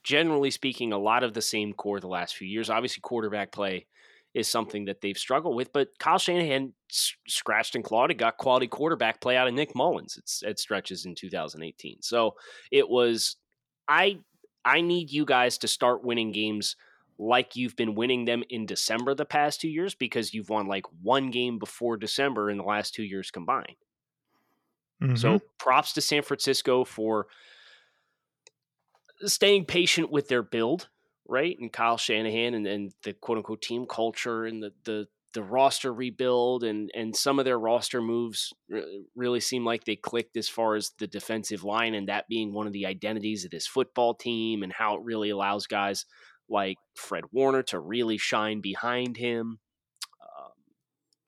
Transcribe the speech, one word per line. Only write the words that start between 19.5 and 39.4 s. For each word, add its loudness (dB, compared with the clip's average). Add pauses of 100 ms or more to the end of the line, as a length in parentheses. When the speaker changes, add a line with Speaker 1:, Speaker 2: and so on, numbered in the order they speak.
Speaker 1:
two -4
years, -4
because -4
you've -6
won, 0
like, -2 (160)
one 2
game -2
before -4
December 0
in -4
the -6
last -2
two -6
years -8
combined." -2 (1300)
Speaker 2:
Mm-hmm. 2
Speaker 1:
So 6 (180)
props 4
to 0
San 2
Francisco 2
for 0 (2000)
staying 4
patient 2
with 2
their 4
build, 0 (380)
right? 0
And -10
Kyle 2
Shanahan 0
and, 0
and -4 (100)
the -6
quote-unquote -6
team -4
culture -4
and -8
the, -10 (120)
the, -4 (260)
the -6
roster 4
rebuild 2
and, -2
and -4
some 2
of 4
their 2
roster 2
moves -2 (160)
re-, -8 (100)
really 0
seem -2